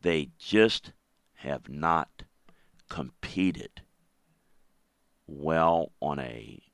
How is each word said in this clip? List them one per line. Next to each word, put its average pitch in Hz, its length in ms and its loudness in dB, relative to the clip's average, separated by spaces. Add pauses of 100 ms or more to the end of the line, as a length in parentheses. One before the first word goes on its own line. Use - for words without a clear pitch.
They 80 380 0
just - 540 2 (420)
have 67 340 -8
not 78 560 -2 (640)
competed - 920 -4 (1400)
well 80 760 2
on 71 180 -4
a 58 440 -12 (120)